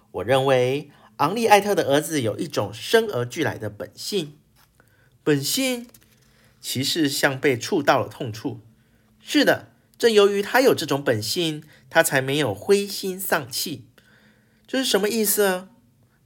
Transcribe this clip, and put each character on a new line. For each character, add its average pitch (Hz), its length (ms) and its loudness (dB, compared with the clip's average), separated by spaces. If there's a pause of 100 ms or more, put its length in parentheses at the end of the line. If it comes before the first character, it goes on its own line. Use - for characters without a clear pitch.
(120)
我 92 120 -8
认 135 220 2
为 135 440 0 (280)
昂 151 160 0
利 226 120 -2
艾 208 140 8
特 202 140 -2
的 160 100 0
儿 139 160 2
子 156 220 -4
有 110 160 -4
一 165 100 -8
种 107 240 -4
生 226 360 0
而 123 180 -4
俱 139 180 -6
来 110 140 -4
的 107 100 -8
本 - 260 -12
性。 156 440 -6 (840)
”“本 143 220 2
性？” 254 420 -4 (760)
骑 - 200 -6
士 147 280 0
像 139 280 0
被 127 200 0
触 151 240 -4
到 139 180 4
了 95 80 -4
痛 113 240 -10
处。 - 300 -10 (580)
“是 - 240 2
的， - 280 0 (260)
正 233 120 4
由 202 200 6
于 202 100 0
他 240 220 2
有 190 120 6
这 160 120 -4
种 139 180 -2
本 117 180 0
性， 156 400 -4 (280)
他 165 120 4
才 139 200 2
没 135 160 -2
有 123 160 0
灰 202 320 2
心 190 340 -8
丧 156 300 -4
气。 - 340 -8 (800)
”“这 254 120 -4
是 269 80 -2
什 - 120 2
么 208 120 0
意 226 160 0
思 202 160 2
啊 190 260 0 (580)